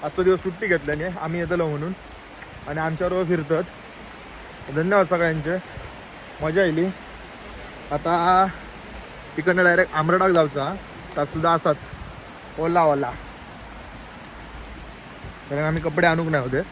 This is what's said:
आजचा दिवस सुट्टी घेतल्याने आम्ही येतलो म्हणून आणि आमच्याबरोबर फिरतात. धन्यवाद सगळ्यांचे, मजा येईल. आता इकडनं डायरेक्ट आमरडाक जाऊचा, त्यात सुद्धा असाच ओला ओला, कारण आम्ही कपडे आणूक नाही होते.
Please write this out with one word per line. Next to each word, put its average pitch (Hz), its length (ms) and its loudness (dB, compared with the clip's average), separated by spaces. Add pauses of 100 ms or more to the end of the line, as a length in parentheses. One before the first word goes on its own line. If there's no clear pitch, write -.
आजचा 151 200 0
दिवस 180 200 4
सुट्टी 190 240 -4
घेतल्याने 151 360 0
आम्ही 170 360 -4
येतलो 170 280 0
म्हणून 151 260 -2 (720)
आणि 151 120 -4
आमच्याबरोबर 180 440 2
फिरतात. 160 400 2 (1120)
धन्यवाद 185 300 6
सगळ्यांचे, 165 520 0 (840)
मजा 160 220 4
येईल. 170 280 2 (1000)
आता 175 560 4 (920)
इकडनं 175 260 4
डायरेक्ट 175 300 6
आमरडाक 170 360 4
जाऊचा, 151 460 4 (400)
त्यात 147 100 0
सुद्धा 165 260 2
असाच 156 260 4 (840)
ओला 170 240 4
ओला, 139 280 4 (2500)
कारण 143 140 0
आम्ही 160 180 2
कपडे 165 260 4
आणूक 165 200 4
नाही 151 160 2
होते. 127 180 2 (100)